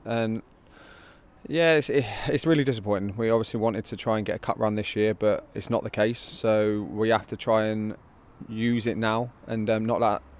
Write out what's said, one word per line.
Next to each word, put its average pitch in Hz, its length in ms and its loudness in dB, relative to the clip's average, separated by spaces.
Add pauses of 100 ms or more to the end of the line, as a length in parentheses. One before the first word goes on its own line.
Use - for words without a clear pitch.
and 113 380 -2 (1040)
yeah, 165 280 4
it's, 151 140 2
it, 131 160 2 (220)
it's 147 200 0
really 156 180 4
disappointing. 104 520 -2
We 113 140 0
obviously 113 300 0
wanted 110 240 0
to - 120 -8
try 110 200 0
and 107 100 -2
get 98 80 -2
a - 60 -6
cup - 180 -4
run 107 160 0
this 104 220 -4
year, 107 180 2
but 104 400 0
it's - 160 -8
not 117 140 0
the 110 60 -6
case. 113 280 0
So 107 720 0
we 110 200 0
have 113 180 2
to 110 80 -8
try 110 300 2
and 107 280 -2 (560)
use 117 360 0
it 104 120 0
now 113 320 0 (160)
and, 110 240 -2
um, 110 160 2
not 113 120 0
let, 107 220 2 (200)